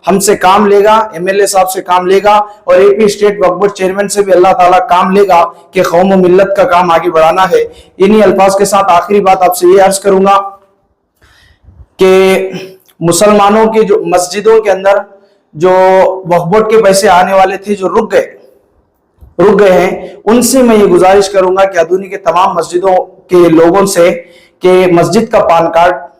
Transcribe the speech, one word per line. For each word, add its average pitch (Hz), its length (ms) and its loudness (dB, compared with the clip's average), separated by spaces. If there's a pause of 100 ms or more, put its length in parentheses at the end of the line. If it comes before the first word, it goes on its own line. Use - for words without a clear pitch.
ہم 190 120 0
سے 202 160 0
کام 202 320 0
لے 202 160 2
گا، 214 100 2
ایم 180 340 -4
ایل 196 120 -2
اے 196 80 0
صاحب 185 240 -2
سے 190 100 -8
کام 180 260 -2
لے 190 160 2
گا، 208 100 2 (300)
اور 180 120 0
اے 196 140 4
پی 208 140 0
اسٹیٹ 202 360 -2
وقف 180 120 0
بورڈ 196 200 -2
چیئرمین 190 360 -4
سے 202 140 -4
بھی 190 120 0
اللہ 185 200 2
تعالیٰ 180 360 0
کام 190 220 0
لے 196 160 0
گا 175 180 2 (260)
کہ 185 120 -2
قوم 185 280 0
و 190 60 2
ملت 185 400 2
کا 190 60 0
کام 175 280 0
آگے 165 200 0
بڑھانا 165 400 0
ہے۔ 160 100 2 (360)
انہی 208 260 2
الفاظ 190 320 0
کے 202 100 0
ساتھ 196 260 -2
آخری 208 300 0
بات 190 200 0
آپ 175 160 0
سے 175 100 0
یہ 190 140 4
عرض 190 180 0
کروں 190 260 0
گا 196 240 0 (1500)
کہ 190 520 0 (500)
مسلمانوں 208 640 0
کے 220 180 0
جو 190 220 -2
مسجدوں 208 560 0
کے 208 100 -4
اندر 196 240 0 (580)
جو 170 180 0 (540)
وقف 165 280 -2
بورڈ 220 180 0
کے 214 120 2
پیسے 196 260 2
آنے 185 240 0
والے 190 240 0
تھے 208 180 -6
جو 185 120 -6
رک 214 240 -4
گئے، - 240 -4 (1040)
رک 196 200 2
گئے 202 120 4
ہیں، 180 360 -2 (180)
ان 233 160 2
سے 262 200 0
میں 233 140 2
یہ 208 100 2
گزارش 185 440 2
کروں 185 260 0
گا 196 100 2
کہ 185 120 -6
آدونی 180 320 -4
کے 190 80 -12
تمام 175 380 -2
مسجدوں 180 500 -2 (240)
کے 175 200 2
لوگوں 170 360 2
سے 175 360 -2 (380)
کہ 185 320 2
مسجد 170 400 0
کا 208 80 0
پان 165 320 0
کارڈ 175 220 0 (260)